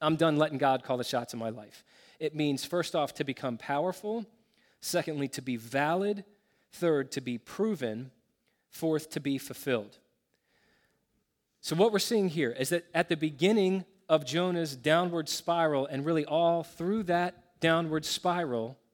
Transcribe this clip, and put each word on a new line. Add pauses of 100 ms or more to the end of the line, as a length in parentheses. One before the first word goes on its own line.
"I'm
done
letting
God
call
the
shots
in
my
life." (340)
It
means,
first
off,
to
become
powerful. (540)
Secondly,
to
be
valid. (480)
Third,
to
be
proven. (580)
Fourth,
to
be
fulfilled. (1600)
So
what
we're
seeing
here
is
that (100)
at
the
beginning (240)
of
Jonah's
downward
spiral,
and
really
all
through
that
downward
spiral (180)